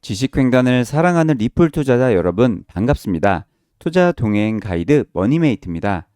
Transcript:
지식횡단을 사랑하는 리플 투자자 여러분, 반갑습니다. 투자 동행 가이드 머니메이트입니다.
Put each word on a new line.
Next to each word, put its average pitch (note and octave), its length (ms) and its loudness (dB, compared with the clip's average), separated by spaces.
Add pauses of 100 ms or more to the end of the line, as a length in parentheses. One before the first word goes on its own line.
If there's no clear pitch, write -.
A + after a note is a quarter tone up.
지식횡단을 B2+ 800 0
사랑하는 D#3+ 540 0
리플 D3 320 0
투자자 B2+ 420 0
여러분, F#2 540 0
반갑습니다. G2 800 -2 (320)
투자 F3 340 0
동행 G#2+ 480 -2
가이드 G2 540 0
머니메이트입니다. G2+ 1000 -2